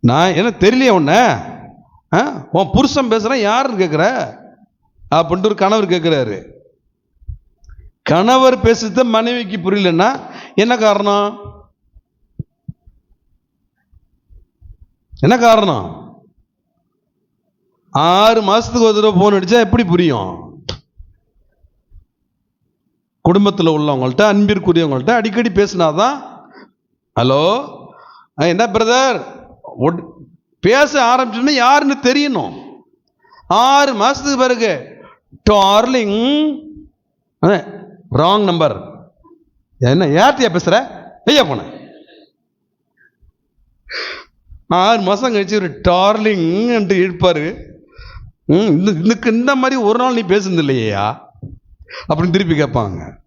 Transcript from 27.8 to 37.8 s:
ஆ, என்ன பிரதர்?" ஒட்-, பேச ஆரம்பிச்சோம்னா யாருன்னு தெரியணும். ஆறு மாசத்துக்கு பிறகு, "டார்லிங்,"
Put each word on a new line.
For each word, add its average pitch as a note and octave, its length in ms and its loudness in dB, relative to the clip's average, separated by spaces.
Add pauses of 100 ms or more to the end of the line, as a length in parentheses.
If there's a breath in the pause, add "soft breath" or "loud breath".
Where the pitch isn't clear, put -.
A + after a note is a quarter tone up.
ஆ, - 20 0
என்ன F3+ 220 0
பிரதர்?" A#3 680 -2 (480)
ஒட்-, E3 260 -2 (540)
பேச B3+ 560 2
ஆரம்பிச்சோம்னா B3+ 340 -2
யாருன்னு C#4 520 2
தெரியணும். B3 520 -2 (920 soft breath)
ஆறு C4 480 2
மாசத்துக்கு C4+ 420 -2
பிறகு, A3+ 640 -2 (520 loud breath)
"டார்லிங்," A#3 1080 2 (1500)